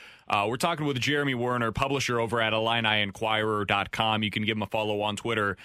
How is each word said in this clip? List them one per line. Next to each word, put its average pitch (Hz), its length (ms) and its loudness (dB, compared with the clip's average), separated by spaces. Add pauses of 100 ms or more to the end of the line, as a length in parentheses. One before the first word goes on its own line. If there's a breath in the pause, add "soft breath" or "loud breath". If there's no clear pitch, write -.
(280 loud breath)
Uh, 101 200 2
we're 113 100 -2
talking 165 280 0
with 135 140 -2
Jeremy 143 340 0
Werner, 120 380 0
publisher 135 480 0
over 117 200 0
at 110 140 2
Illini 110 480 2
inquirer 107 640 0
dot 101 260 0
com. 110 300 0
You 107 80 0
can 107 160 -2
give 110 120 0
him 104 60 -4
a 95 40 -2
follow 107 340 -2
on 104 140 -2
Twitter 104 500 0